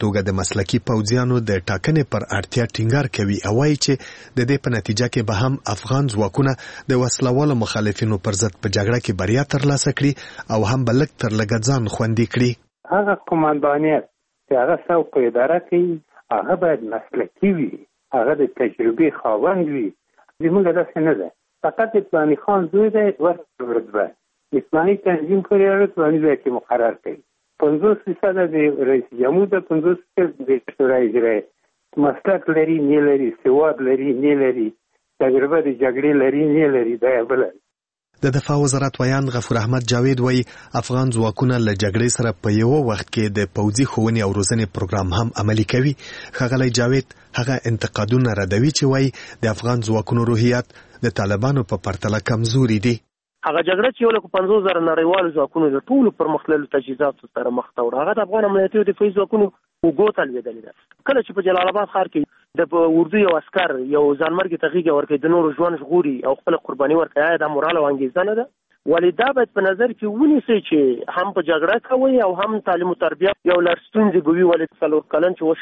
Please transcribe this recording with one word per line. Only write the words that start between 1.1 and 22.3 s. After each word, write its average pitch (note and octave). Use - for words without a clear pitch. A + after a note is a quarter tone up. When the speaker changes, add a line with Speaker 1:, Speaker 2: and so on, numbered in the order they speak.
Speaker 1:
د -
ټاکنې D3
پر G#2
اړتیا A#2
ټینګار B2
کوي G2+
او G2+
وایي D3
چې -
د B2+
دې C#3
په C#3+
نتیجه A2
کې A#2+
به A2
هم C3
افغان C3+
ځواکونه G#2+
د B2+
وسلوالو C3
مخالفینو G#2+
پر G#2
ضد G#2+
په G#2+
جګړه A2
کې F#2+
بریا A2+
ترلاسه C#3+
کړي C#3+
او A2
هم C3
به A2+
لږ D3+
تر A2
لږه A2
ځان C3+
خوندي A2+
کړي. B2
Speaker 2:
هغه G3+
قومندانیت D3+
چې -
هغه D#3
سوق E3+
اداره B2+
کوي، F3
هغه A2
باید D3+
مسلکي A2+
وي، A#2+
هغه B2
د C3
تجربې A#2
خاوند E3
وي. C3+
زموږ F3
داسې E3
نه D3
ده. E2+
فقط A3
د G3
فلاني D3+